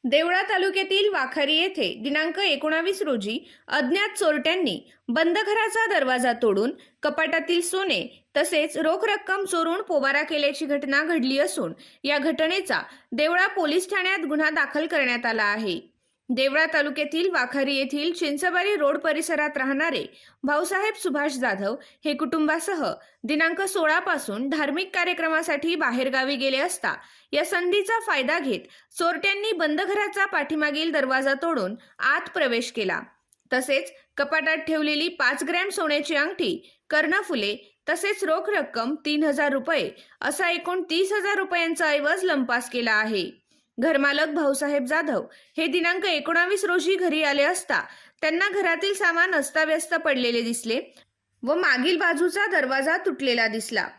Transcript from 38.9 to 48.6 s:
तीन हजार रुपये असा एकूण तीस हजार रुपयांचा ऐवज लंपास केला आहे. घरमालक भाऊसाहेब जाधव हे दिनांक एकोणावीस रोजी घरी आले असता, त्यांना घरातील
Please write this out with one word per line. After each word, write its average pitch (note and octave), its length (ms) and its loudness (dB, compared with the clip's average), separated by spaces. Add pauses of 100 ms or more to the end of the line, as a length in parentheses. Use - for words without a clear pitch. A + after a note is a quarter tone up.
तीन D4+ 200 0
हजार C#4+ 280 2
रुपये C#4 380 -2 (300)
असा E4+ 300 -2
एकूण F4 320 -2
तीस F#4 300 0
हजार G4+ 260 0
रुपयांचा F4 480 0
ऐवज D4+ 380 0
लंपास B3 460 0
केला A#3 220 -2
आहे. G#3+ 500 -2 (360)
घरमालक C#4+ 500 2
भाऊसाहेब C#4+ 560 0
जाधव D4 380 0 (340)
हे E4 100 0
दिनांक E4+ 400 0
एकोणावीस E4+ 580 2
रोजी F4+ 300 2
घरी E4+ 280 2
आले C#4+ 200 2
असता, D4 380 0 (400)
त्यांना E4 280 0
घरातील F#4+ 460 0